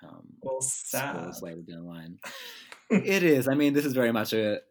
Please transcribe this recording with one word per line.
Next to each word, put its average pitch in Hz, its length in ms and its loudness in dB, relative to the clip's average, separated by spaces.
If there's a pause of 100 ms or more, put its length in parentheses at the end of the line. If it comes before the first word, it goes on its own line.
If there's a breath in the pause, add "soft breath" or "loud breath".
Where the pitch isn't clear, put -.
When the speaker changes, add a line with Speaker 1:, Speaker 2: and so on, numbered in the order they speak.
Speaker 1:
um, - 380 -20
Speaker 2:
Well, 131 200 -6
Speaker 1:
scores - 300 -6
Speaker 2:
sad. 127 520 -4
Speaker 1:
later 85 200 -12
down 85 220 -14
the 87 60 -14
line. 85 340 -14
Speaker 2:
<laughs> - 60 -14 (580 loud breath)
Speaker 1:
It 196 360 2
is. 135 240 6
I 135 60 2
mean, 143 180 4
this 143 120 2
is 139 100 0
very 120 180 4
much 107 200 0
a 107 280 0 (100)